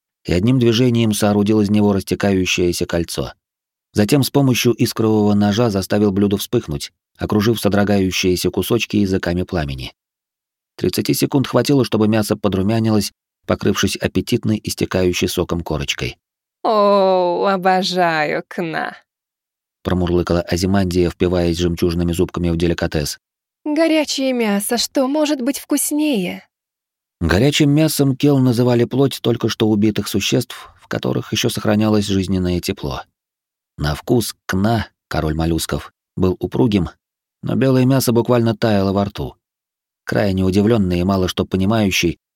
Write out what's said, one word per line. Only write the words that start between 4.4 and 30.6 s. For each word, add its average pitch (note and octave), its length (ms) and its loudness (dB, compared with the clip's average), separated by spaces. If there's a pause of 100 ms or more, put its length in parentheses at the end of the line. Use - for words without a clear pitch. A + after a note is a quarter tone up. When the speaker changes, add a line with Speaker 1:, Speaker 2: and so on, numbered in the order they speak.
Speaker 1:
искрового A2 600 2
ножа G#2 340 2
заставил G#2 420 2
блюдо G2+ 260 2
вспыхнуть, - 540 -4 (260)
окружив G#2 420 0
содрогающиеся G2 880 0
кусочки A2 480 -2
языками F#2+ 460 0
пламени. C#2+ 500 -6 (880)
Тридцати - 320 -2
секунд C#3 340 0
хватило, B2+ 380 0
чтобы G#2+ 220 0
мясо G#2+ 280 0
подрумянилось, G#2 760 0 (340)
покрывшись G2 520 -2
аппетитной, - 640 -2
истекающей F#2 640 -2
соком E2+ 340 -4
корочкой. C#2 560 -6 (460)
Speaker 2:
«О, F#3+ 840 2
обожаю F3+ 1000 0
кна», D#3+ 480 -6 (880)
Speaker 1:
промурлыкала F2 580 0
Азимандия, F2+ 680 0
впиваясь F2 480 0
жемчужными F2 560 0
зубками F2 360 -2
в E2 80 0
деликатес. E2 640 -2 (440)
Speaker 2:
«Горячее D4+ 720 0
мясо, A3 440 -2
что B3+ 300 -2
может D4 340 -2
быть B3+ 180 -4
вкуснее?» C#4 880 -2 (720)
Speaker 1:
Горячим B2+ 500 2
мясом C#3+ 460 2
Кел C#3+ 240 2
называли B2 460 2
плоть C3 360 0
только A#2 280 0
что G#2+ 200 0
убитых G#2 380 0
существ, - 640 -4 (100)